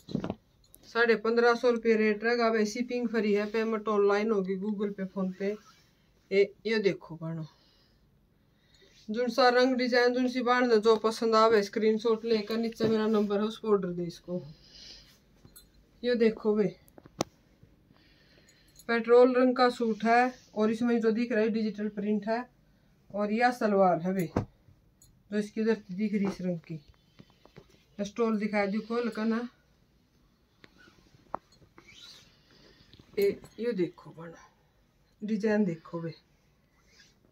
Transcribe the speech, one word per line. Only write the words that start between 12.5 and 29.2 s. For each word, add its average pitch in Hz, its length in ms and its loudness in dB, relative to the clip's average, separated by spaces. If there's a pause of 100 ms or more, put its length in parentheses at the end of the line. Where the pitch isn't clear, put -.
नीचे 226 300 -2
मेरा 214 200 0
number 208 300 0
है, 208 60 0
उस 220 140 -6
पर 220 100 -8
ऑर्डर 196 220 0
दे 175 140 -6
इसको। 175 380 -8 (1600)
ये 240 140 0
देखो 220 380 2
बे 202 200 0 (2250)
पेट्रोल 240 460 6
रंग 254 220 2
का 254 140 4
सूट 220 340 -4
है, 240 300 4 (200)
और 214 160 0
इसमें 233 300 0
जो 226 120 2
दिख 240 200 -2
रहा 214 80 2
है 226 100 2
डिजिटल 214 400 -4
प्रिंट 208 380 -4
है, 233 160 -4 (680)
और 208 220 -4
यह 240 200 2
सलवार 196 480 2
है 180 140 -4
बे 185 120 -2 (1040)
जो 208 80 -4
इसकी 214 220 -6
इधर 220 300 -2
दिख 196 240 -4
रही 196 120 0
इस 190 140 -6
रंग 180 220 -4
की। 160 180 -14 (1200)
स्टॉल 220 400 -2
दिखाई 208 300 -2
दो 208 180 -4
खोल 233 240 -4
कर 214 140 -6